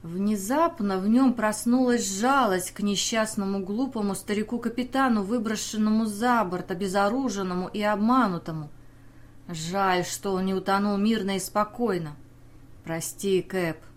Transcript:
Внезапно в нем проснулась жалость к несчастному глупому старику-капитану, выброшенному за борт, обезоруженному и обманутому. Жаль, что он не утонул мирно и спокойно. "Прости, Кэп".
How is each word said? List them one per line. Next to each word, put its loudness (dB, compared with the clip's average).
Внезапно 0
в 0
нем 6
проснулась 2
жалость 2
к -14
несчастному 0
глупому -2
старику-капитану, 0
выброшенному 0
за 2
борт, -6
обезоруженному 0
и -6
обманутому. 2
Жаль, 0
что -4
он 0
не 0
утонул 0
мирно 0
и -2
спокойно. -2
"Прости, -2
Кэп". -2